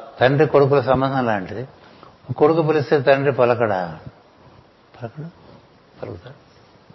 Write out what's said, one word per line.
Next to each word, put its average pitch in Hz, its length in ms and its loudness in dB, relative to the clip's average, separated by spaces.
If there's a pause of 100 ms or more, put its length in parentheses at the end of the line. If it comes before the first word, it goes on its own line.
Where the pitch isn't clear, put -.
(220)
తండ్రి 139 260 4
కొడుకుల 139 340 4
సంబంధం 131 440 0
లాంటిది. 101 420 -6 (720)
కొడుకు 160 240 4
పిలిస్తే 151 380 0
తండ్రి 139 320 2
పలకడా? 110 680 0 (1040)
పలకడు, 147 260 -14 (720)
పలుకుతాడు. 110 460 -16 (480)